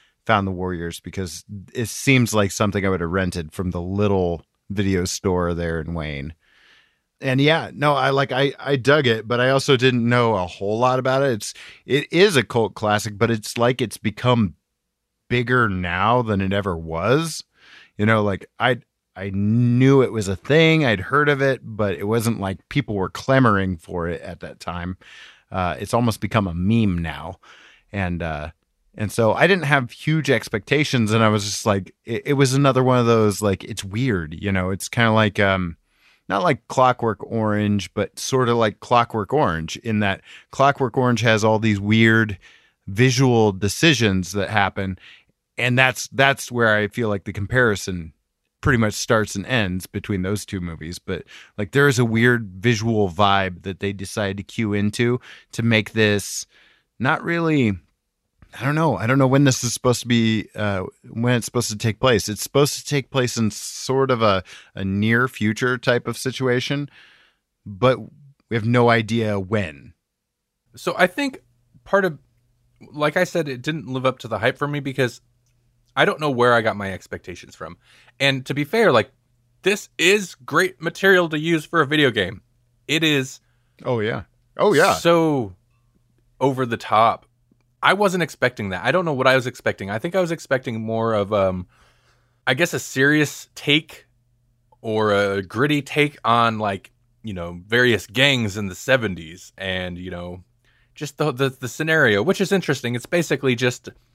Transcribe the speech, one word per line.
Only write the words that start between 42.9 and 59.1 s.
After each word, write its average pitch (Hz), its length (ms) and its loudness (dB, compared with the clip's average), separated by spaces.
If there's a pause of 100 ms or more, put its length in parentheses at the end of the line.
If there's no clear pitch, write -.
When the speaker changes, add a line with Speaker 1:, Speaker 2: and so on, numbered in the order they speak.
Speaker 1:
decisions 98 840 0
that 101 160 -4
happen. 98 480 0 (600)
And 123 200 0
that's, 131 320 0
that's 135 420 0
where 117 240 2
I 104 120 0
feel 113 220 -4
like 101 160 -4
the 104 80 -10
comparison 98 800 -2 (480)
pretty 139 160 2
much 107 160 2
starts - 420 0
and 98 100 -6
ends 98 420 -2
between 98 340 -4
those 98 240 -4
two 95 160 -8
movies. 82 380 -10
But, - 240 -8 (340)
like, 104 140 -6
there 143 160 4
is 127 120 2
a 123 60 2
weird 113 440 2 (100)
visual 107 500 0
vibe 95 540 0
that 98 160 -10
they 101 140 -4
decided 98 440 -6
to 101 60 -10
cue 107 300 -4
into 120 460 0 (340)
to 117 100 -4
make 113 300 2
this 104 520 0 (540)
not 143 240 -2
really, 156 500 2 (840)
I - 60 -6
don't 143 100 0
know. 156 220 2
I 101 100 -4
don't 131 100 2